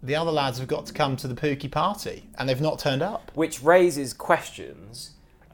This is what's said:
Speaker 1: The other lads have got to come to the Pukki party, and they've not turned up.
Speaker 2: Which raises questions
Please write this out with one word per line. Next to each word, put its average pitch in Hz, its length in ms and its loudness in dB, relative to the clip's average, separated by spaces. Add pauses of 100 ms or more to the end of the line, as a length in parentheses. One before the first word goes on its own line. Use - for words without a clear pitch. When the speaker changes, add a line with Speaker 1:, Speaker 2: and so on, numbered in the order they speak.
Speaker 1:
The 135 120 -2
other 165 160 0
lads 139 280 0
have 127 100 -8
got 147 180 -4
to - 60 -14
come 135 240 0
to 131 100 -8
the 127 80 -4
Pukki 143 360 -2
party, 165 680 -4
and 135 120 -4
they've 131 120 0
not 151 180 0
turned 135 240 0
up. - 320 -4
Speaker 2:
Which 156 280 -2
raises 151 500 6
questions 104 1000 -4 (420)